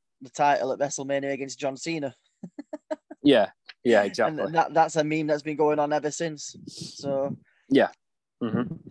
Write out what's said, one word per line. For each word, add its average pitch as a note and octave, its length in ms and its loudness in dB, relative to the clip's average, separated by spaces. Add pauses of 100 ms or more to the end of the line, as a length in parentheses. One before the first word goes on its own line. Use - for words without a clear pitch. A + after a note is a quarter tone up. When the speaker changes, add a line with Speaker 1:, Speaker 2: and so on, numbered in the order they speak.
(220)
Speaker 1:
the C3 80 -18
title C#3+ 400 2
at G#2+ 80 -4
WrestleMania C#3 540 -4
against C3+ 260 -8
John C3+ 180 -4
Cena. D3 380 -6 (300)
<laughs> F3+ 100 -16 (720)
Speaker 2:
Yeah, A#2 220 6 (360)
yeah, A2+ 160 6
Speaker 1:
And G2+ 100 2
Speaker 2:
exactly. A#2 420 -2
Speaker 1:
that, D#3+ 220 0
that's D#3+ 220 2
a D#3 60 2
meme D3+ 260 -2
that's D3 140 0
been D3+ 140 -6
going D3+ 220 2
on D3 160 0
ever D3 160 0
since. D#3 440 -8 (120)
So C#3 680 -6 (360)
Speaker 2:
Yeah. B2+ 180 6 (540)
Mm-hmm. A2+ 320 -4 (160)